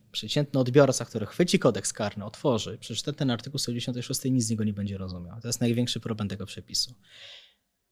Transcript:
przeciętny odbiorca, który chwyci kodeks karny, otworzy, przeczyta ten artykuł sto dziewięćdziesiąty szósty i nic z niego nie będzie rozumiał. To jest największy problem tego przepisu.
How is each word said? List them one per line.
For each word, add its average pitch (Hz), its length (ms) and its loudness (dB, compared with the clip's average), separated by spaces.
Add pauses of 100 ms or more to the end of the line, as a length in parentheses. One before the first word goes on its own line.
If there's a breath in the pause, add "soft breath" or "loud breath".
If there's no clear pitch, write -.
(120)
przeciętny 143 480 0
odbiorca, 131 440 6
który 107 220 -4
chwyci - 320 2
kodeks 98 340 2
karny, - 320 -4
otworzy, 107 560 -2
przeczyta - 320 -6
ten 139 180 0
artykuł 135 280 -4
sto - 120 -4
dziewięćdziesiąty 120 320 -4
szósty - 260 -2
i 127 40 4
nic 123 120 4
z 110 60 -2
niego 110 140 0
nie 107 80 2
będzie 101 260 -4
rozumiał. 92 420 -10
To 120 80 -10
jest 120 120 -4
największy 120 400 2
problem 107 280 -4
tego 98 180 -6
przepisu. - 480 -4 (960 loud breath)